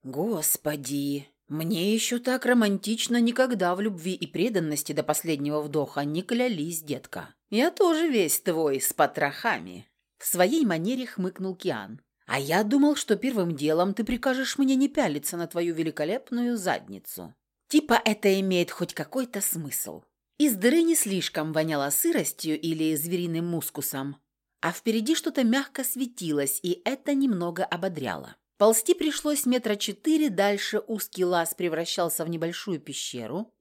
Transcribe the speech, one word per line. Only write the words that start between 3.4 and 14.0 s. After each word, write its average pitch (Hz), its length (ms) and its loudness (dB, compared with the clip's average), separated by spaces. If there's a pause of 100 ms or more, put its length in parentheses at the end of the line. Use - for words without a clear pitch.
в 196 60 -4
любви 185 320 -2
и 170 140 -6
преданности 165 640 -2
до 147 100 0
последнего 151 580 0
вдоха 147 440 -2
не 151 160 -2
клялись, 180 600 -2
детка. 143 540 -10 (140)
Я 247 200 4
тоже 339 380 2
весь 214 320 2
твой, 156 400 0
с - 140 -2
потрохами», 139 960 -2 (300)
в - 60 -12
своей 214 380 4
манере 214 420 0
хмыкнул 190 480 -4
Киан. 113 460 -6 (260)
«А 135 140 -2
я 160 240 2
думал, 277 320 4
что 220 200 0
первым 196 400 0
делом 156 380 2
ты 226 100 -4